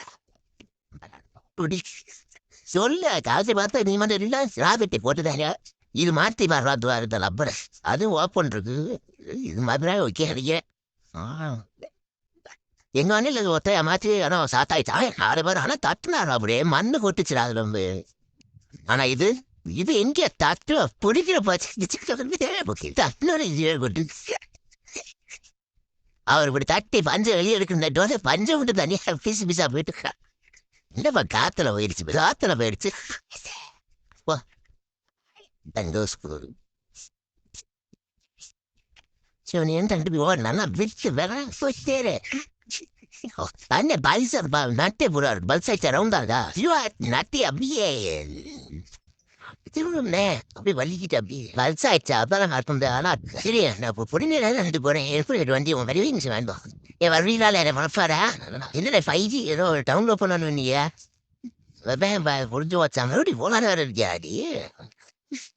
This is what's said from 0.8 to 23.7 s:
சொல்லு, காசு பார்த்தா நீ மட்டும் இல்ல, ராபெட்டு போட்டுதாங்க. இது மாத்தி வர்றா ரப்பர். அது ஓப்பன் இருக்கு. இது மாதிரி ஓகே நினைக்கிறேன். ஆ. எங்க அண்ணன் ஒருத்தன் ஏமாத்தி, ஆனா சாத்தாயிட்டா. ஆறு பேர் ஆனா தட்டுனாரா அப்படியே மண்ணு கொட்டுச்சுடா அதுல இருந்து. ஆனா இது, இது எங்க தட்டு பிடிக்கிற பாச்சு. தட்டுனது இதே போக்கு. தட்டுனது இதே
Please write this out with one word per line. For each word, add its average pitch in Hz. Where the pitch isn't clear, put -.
சொல்லு, 254
காசு 185
பார்த்தா 208
நீ 196
மட்டும் 208
இல்ல, 262
ராபெட்டு 196
போட்டுதாங்க. 151
இது 160
மாத்தி 196
வர்றா 123
ரப்பர். 98
அது 160
ஓப்பன் 180
இருக்கு. 127
இது 107
மாதிரி 131
ஓகே 156
நினைக்கிறேன். 156
ஆ. 120
எங்க 160
அண்ணன் 240
ஒருத்தன் 165
ஏமாத்தி, 190
ஆனா 160
சாத்தாயிட்டா. 139
ஆறு 139
பேர் 185
ஆனா 226
தட்டுனாரா 196
அப்படியே 117
மண்ணு 202
கொட்டுச்சுடா 170
அதுல 120
இருந்து. 98
ஆனா 127
இது, 170
இது 202
எங்க 294
தட்டு 175
பிடிக்கிற 311
பாச்சு. 190
தட்டுனது 262
இதே 359
போக்கு. 151
தட்டுனது 277
இதே 160